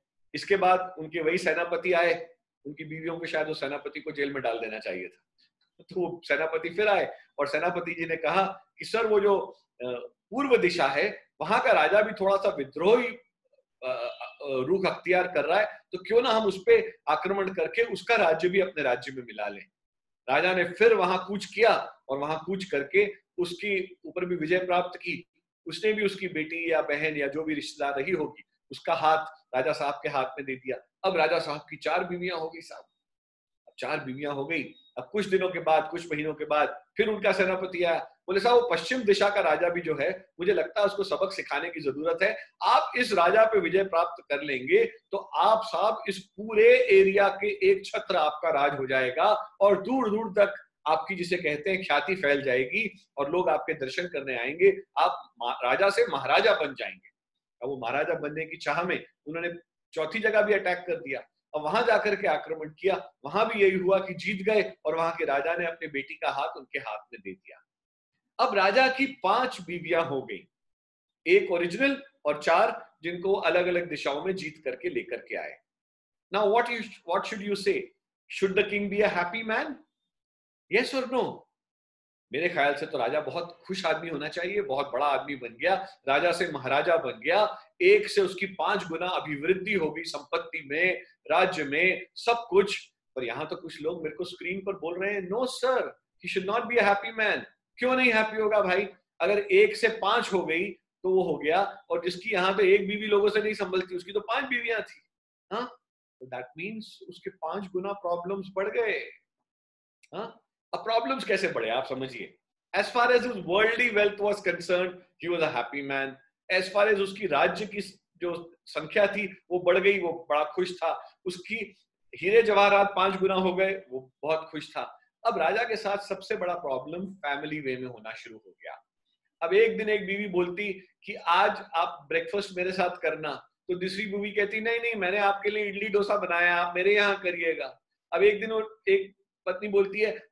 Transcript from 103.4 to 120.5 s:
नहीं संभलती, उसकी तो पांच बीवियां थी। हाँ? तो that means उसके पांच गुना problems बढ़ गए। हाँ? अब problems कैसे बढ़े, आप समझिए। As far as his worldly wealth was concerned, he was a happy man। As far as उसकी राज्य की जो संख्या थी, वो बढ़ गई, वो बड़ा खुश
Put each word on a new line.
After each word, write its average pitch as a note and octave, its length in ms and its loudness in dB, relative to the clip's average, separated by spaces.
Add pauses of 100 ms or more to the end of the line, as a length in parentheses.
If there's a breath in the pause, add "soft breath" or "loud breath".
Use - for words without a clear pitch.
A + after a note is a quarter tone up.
नहीं G#3+ 120 -2
संभलती, F#3 420 -4
उसकी F3 160 -12
तो G#3 80 -4
पांच C4 240 -4
बीवियां A#3 380 -4
थी। - 200 -20 (500)
हाँ? A#3+ 140 -4 (540)
तो C3 60 -18
that B2+ 160 -10
means G#3+ 640 -14
उसके F#3 220 -14
पांच F3+ 400 -8
गुना F#3 220 -6
problems F#3 600 -6
बढ़ G3 140 -2
गए। G#3 420 -4 (1040)
हाँ? A3+ 280 -12 (320)
अब F3 60 -6
problems A#3 440 -2
कैसे F#3+ 240 0
बढ़े, A2+ 220 -4
आप B2+ 160 -2
समझिए। B2+ 520 -10 (400)
As G#3 80 0
far A#3+ 200 2
as B3 140 6
his A#3+ 160 -4
worldly A3 560 2
wealth G#3 280 2
was G3+ 160 0
concerned, F3+ 540 -2
he - 440 -8
was E3 60 0
a D3+ 140 2
happy C#3 360 -6
man। C3+ 220 -4 (420)
As F#3 100 2 (120)
far G#3 180 4
as G3 60 2
उसकी G3 260 -4
राज्य F3 400 0
की G3+ 140 -8 (360)
जो E3+ 480 -8
संख्या D#3 420 0
थी, G3 440 -6
वो F3+ 80 0
बढ़ F3+ 200 4
गई, G3 200 4
वो E3+ 320 -6
बड़ा D3+ 140 2
खुश F3+ 320 -4